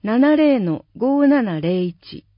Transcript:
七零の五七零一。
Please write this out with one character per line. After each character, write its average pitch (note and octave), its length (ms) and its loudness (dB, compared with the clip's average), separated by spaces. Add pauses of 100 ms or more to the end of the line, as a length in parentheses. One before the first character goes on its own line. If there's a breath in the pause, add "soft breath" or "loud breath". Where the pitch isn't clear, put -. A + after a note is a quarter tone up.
七 B3+ 320 2
零 C#4+ 240 2
の - 260 -4 (120)
五 C#4 300 0
七 A3+ 320 0
零 F3+ 240 -2
一。 - 420 -12 (120)